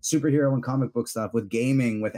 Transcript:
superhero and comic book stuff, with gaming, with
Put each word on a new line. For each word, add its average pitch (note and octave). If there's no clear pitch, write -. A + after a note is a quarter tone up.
superhero C#3+
and B2
comic C3
book A#2
stuff, A2
with G#2+
gaming, A#2+
with G#2+